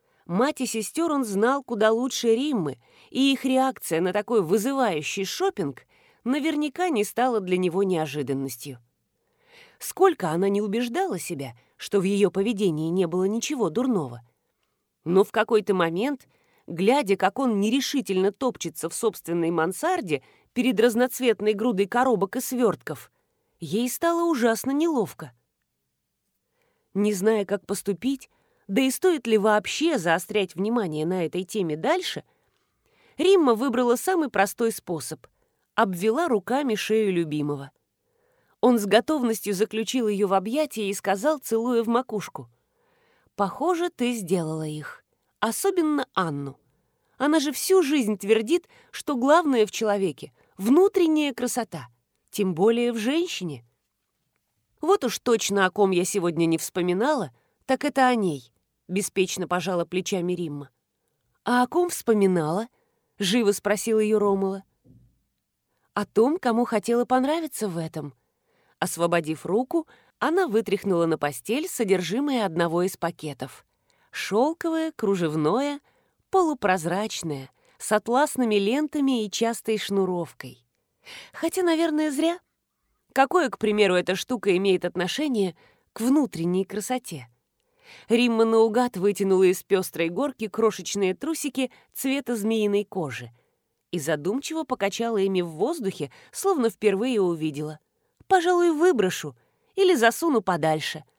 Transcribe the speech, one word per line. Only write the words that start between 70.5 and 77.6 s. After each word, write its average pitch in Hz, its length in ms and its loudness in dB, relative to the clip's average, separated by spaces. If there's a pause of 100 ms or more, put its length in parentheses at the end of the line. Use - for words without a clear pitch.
на 160 120 0
постель 226 500 -4
содержимое 214 800 -2
одного 170 360 0
из 190 140 -2
пакетов. - 720 -10 (440)
Шелковое, 320 840 -2
кружевное, 196 840 0 (500)
полупрозрачное, 185 1200 0 (280)